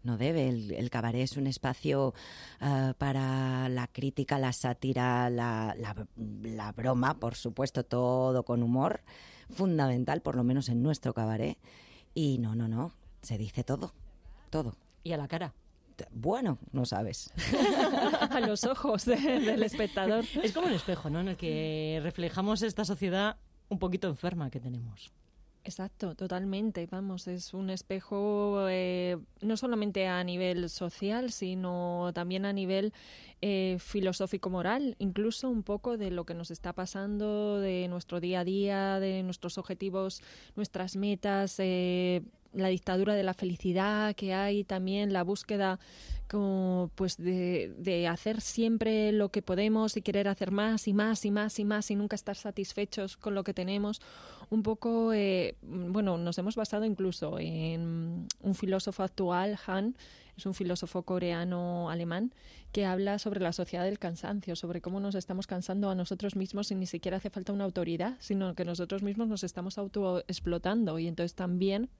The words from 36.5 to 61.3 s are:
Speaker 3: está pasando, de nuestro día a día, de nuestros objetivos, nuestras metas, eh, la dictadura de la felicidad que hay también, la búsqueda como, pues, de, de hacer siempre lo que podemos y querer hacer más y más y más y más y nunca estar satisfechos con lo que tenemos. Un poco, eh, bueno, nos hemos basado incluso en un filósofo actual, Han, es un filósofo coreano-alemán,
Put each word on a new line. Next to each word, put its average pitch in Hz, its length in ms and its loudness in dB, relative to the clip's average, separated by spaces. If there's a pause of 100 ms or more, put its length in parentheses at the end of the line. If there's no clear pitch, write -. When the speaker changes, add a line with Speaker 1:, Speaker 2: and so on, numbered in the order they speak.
Speaker 3:
está 175 220 -6
pasando, 208 840 0
de 185 280 0
nuestro 175 320 -4
día 180 220 0
a - 20 0
día, 196 560 2
de 190 240 0
nuestros 180 340 -6
objetivos, 190 640 -4 (340)
nuestras 190 420 -4
metas, 196 600 2
eh, 180 640 2 (280)
la 190 160 0
dictadura 190 480 2
de 196 80 2
la 185 100 0
felicidad 190 840 0
que 190 180 -2
hay 202 300 2
también, 196 480 0
la 180 120 2
búsqueda 196 560 0 (500)
como, 185 640 2
pues, 190 220 -2
de, 175 640 0
de 175 280 2
hacer 214 340 -2
siempre 220 720 2
lo 208 180 4
que 202 120 0
podemos 214 560 2
y 196 60 0
querer 202 240 2
hacer 190 240 0
más 214 360 2
y 202 60 4
más 214 320 2
y 202 60 2
más 208 260 0
y 208 80 0
más 208 240 0
y 208 60 0
nunca 208 200 0
estar 202 200 -6
satisfechos 196 840 -4
con 208 160 -4
lo 196 100 0
que 190 120 -4
tenemos. 202 460 -2 (500)
Un 220 100 4
poco, 226 520 2
eh, 190 500 4
bueno, 185 560 0
nos 170 180 0
hemos 190 180 -2
basado 214 300 0
incluso 180 540 0
en 165 880 -2 (140)
un 196 140 0
filósofo 190 460 -2
actual, 185 640 0
Han, 202 300 -2 (420)
es - 80 -14
un 190 80 -2
filósofo 180 500 -2
coreano-alemán, 175 1300 -2 (380)